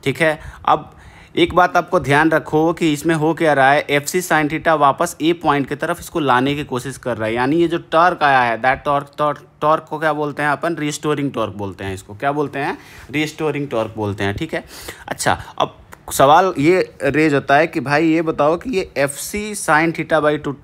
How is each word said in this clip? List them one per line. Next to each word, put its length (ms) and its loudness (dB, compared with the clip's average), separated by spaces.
ठीक 160 -2
है, 180 2
अब 300 0
एक 180 2
बात 220 4
आपको 240 0
ध्यान 300 2
रखो 420 2
कि 200 0
इसमें 220 0
हो 200 0
क्या 180 2
रहा 180 6
है, 100 4
एफ़सी 320 0
sin 300 0
theta 260 0
वापस 440 2
ए 100 2
पॉइंट 260 0
की 60 -4
तरफ 260 -6
इसको 200 -6
लाने 340 2
की 100 -6
कोशिश 340 -8
कर 180 -6
रहा 100 -4
है, 80 -2
यानी 220 0
ये 120 2
जो 100 -2
टॉर्क 300 4
आया 180 6
है, 220 0
that 240 0
torque, 340 -2
torque, 220 -2
torque 240 2
को 100 -10
क्या 140 0
बोलते 300 -4
हैं 80 0
अपन, 260 -4
रिस्टोरिंग 560 -4
टॉर्क 240 -4
बोलते 280 -10
हैं। 100 -6
इसको 200 -14
क्या 180 -2
बोलते 260 -4
हैं, 180 -6
रिस्टोरिंग 580 -4
टॉर्क 280 -4
बोलते 280 -4
हैं। 120 -2
ठीक 180 -6
है, 100 -6
अच्छा, 300 -2
अब 180 -2
सवाल 460 6
ये 220 2
रेज 300 2
होता 220 2
है 100 4
कि 140 -6
भाई 280 0
ये 140 2
बताओ 340 0
कि 220 -4
ये 180 -6
एफ़सी 600 -4
sin 420 0
theta 240 0
by 160 2
two 240 -6